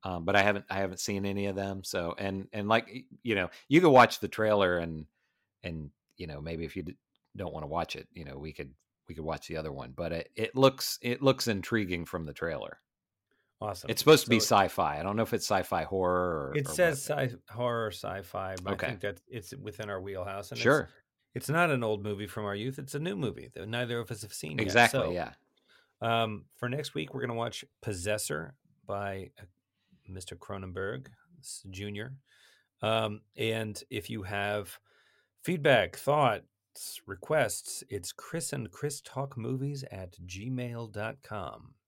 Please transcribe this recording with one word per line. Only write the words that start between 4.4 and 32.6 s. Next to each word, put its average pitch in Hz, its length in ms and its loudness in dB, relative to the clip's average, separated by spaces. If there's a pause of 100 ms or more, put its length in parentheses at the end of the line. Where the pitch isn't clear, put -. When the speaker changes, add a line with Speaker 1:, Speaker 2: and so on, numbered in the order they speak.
Speaker 1:
and, 82 280 -4 (580)
and, 80 260 -6 (280)
you 87 100 -10
know, 73 140 -10
maybe 80 240 -6
if - 100 -8
you 92 80 -6
d-, 71 140 -10 (400)
don't 87 160 -6
wanna 78 140 -8
watch 82 280 -4
it, - 180 -14
you - 120 -12
know, 135 120 -14
we 76 140 -10
could, 67 220 -12 (340)
we 82 80 -12
could 78 80 -10
watch 80 240 -6
the 82 80 -8
other 78 160 -6
one. 67 240 -12
But 85 160 -4
it, 82 240 -6
it 110 200 -4
looks, 131 460 4
it 123 200 -2
looks 131 260 4
intriguing 95 580 0
from 82 200 -6
the 73 80 -10
trailer. 71 460 -6 (800)
Speaker 2:
Awesome. 104 280 -8
Speaker 1:
It's 110 120 -2
supposed 151 240 10
to - 40 -8
be 113 120 8
Speaker 2:
So - 160 6
Speaker 1:
sci-fi. 85 420 4
I 78 40 -4
don't 101 120 0
know 110 80 2
if 107 100 -2
it's 104 120 -2
sci-fi 92 380 0
horror 90 680 2
or, 151 60 0
Speaker 2:
It 139 100 -2
Speaker 1:
or - 60 -6
Speaker 2:
says 165 340 2
Speaker 1:
what. 139 220 0
Speaker 2:
sci-, 120 60 -12 (140)
horror, 117 420 -2
sci-fi, 95 680 -6
but 98 120 -2
Speaker 1:
Okay. 95 140 -4
Speaker 2:
I - 20 -2
think 107 120 -8
that 101 240 -6
it's - 300 -12
within 104 340 -10
our 95 120 -6
wheelhouse. 98 500 -8
And 120 60 -10
it's, 117 60 -6
Speaker 1:
Sure. 135 260 4 (440)
Speaker 2:
it's - 140 -8
not 165 240 4
an 127 100 2
old 107 220 0
movie 104 240 -4
from 107 160 -8
our 101 120 -4
youth. 127 220 -6
It's 135 160 -12
a 147 60 -4
new 180 160 -4
movie 135 380 -4
that 90 160 -10
neither 120 300 -2
of 117 120 -8
us 104 120 -8
have 104 100 -14
seen - 240 -8
yet. - 60 2
Speaker 1:
Exactly, 113 360 8
Speaker 2:
So, 101 120 0
Speaker 1:
yeah. 87 200 -4 (680)
Speaker 2:
um, 113 420 0 (140)
for 123 100 -4
next 139 260 -6
week, 151 200 -6
we're 127 80 -6
gonna 120 140 -2
watch 117 280 -6 (180)
Possessor 107 720 -4 (300)
by, 98 540 -6
uh, 95 60 -20 (640)
Mister 92 260 -12
Cronenberg 98 720 -8 (320)
s-, - 300 -16
Junior. 104 460 -10 (680)